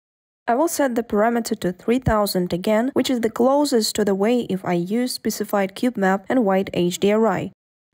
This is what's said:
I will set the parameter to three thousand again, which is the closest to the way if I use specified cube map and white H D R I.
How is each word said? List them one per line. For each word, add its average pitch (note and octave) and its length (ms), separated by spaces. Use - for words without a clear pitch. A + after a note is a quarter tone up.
I A#3 80
will D#4 120
set C4+ 280
the A#3 80
parameter A3+ 560
to F3+ 120
three A#3 280
thousand G3+ 520
again, G#3+ 420
which - 160
is B3 120
the A3+ 80
closest C4 640
to G#3+ 80
the G3 120
way A3+ 340
if F#3 160
I F3+ 80
use G#3 400
specified G3+ 600
cube B3 220
map F#3+ 300
and B3 180
white F#3+ 280
H F3 260
D G3+ 120
R A3 160
I. - 240